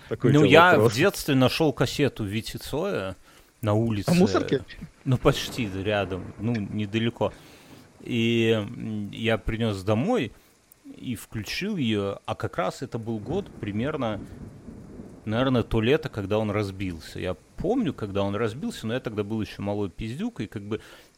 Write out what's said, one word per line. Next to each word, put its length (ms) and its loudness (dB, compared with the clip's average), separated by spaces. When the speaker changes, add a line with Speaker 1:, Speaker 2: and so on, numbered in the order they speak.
Speaker 1:
такой 260 2
Speaker 2:
Ну, 100 8
Speaker 1:
тебе 60 6
Speaker 2:
я 300 10
Speaker 1:
вопрос. 0 -
Speaker 2:
в 140 6
детстве 420 2
нашёл 380 4
кассету 500 0
Вити 340 -6
Цоя 600 -6
на 120 2
улице. 340 2
Speaker 1:
А 60 4
мусорке? 520 4
Speaker 2:
Ну, 140 2
почти 520 0
рядом, 680 -2
ну, 220 -2
недалеко. 720 -2
И, 540 2
м, 560 -6
я 260 0
принёс 460 -2
домой 500 0
и 300 -8
включил 600 -6
её, 480 0
а 100 -4
как 220 -6
раз 260 -2
это 160 -6
был 200 -4
год 400 -6
примерно, 600 -4
наверное, 380 2
то 180 0
лето, 280 2
когда 300 -2
он 120 -2
разбился. 680 -6
Я 160 -4
помню, 360 0
когда 300 -2
он 120 -2
разбился, 520 -4
но 80 -2
я 60 -4
тогда 220 -4
был 180 -4
ещё 220 -8
малой 280 -2
пиздюк, 500 -8
и 60 -6
как 200 -10
бы 140 -6